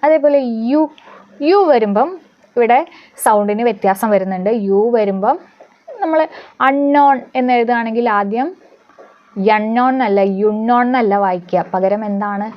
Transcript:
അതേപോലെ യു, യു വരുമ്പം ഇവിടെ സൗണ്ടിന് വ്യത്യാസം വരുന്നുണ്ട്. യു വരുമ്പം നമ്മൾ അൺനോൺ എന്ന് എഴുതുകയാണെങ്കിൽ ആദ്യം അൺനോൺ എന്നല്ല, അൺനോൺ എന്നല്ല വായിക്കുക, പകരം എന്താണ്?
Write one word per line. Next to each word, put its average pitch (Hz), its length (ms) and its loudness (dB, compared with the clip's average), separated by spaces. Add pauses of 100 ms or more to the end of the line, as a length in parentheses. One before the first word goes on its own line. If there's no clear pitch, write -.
അതേപോലെ 285 360 4 (300)
യു, 302 120 2 (680)
യു 381 100 4 (120)
വരുമ്പം 226 400 2 (460)
ഇവിടെ 240 220 2 (460)
സൗണ്ടിന് 208 440 0
വ്യത്യാസം 202 460 -2
വരുന്നുണ്ട്. 190 360 -2 (180)
യു 196 120 2 (160)
വരുമ്പം 208 400 0 (680)
നമ്മൾ 320 180 0 (480)
അൺനോൺ 285 480 2 (220)
എന്ന് 254 180 0
എഴുതുകയാണെങ്കിൽ 233 520 -2 (100)
ആദ്യം 214 300 -2 (1080)
അൺനോൺ 226 380 0
എന്നല്ല, 214 260 0 (300)
അൺനോൺ 233 360 0
എന്നല്ല 247 280 0 (100)
വായിക്കുക, 180 360 -2 (120)
പകരം 190 360 -2
എന്താണ്? 202 380 -4 (100)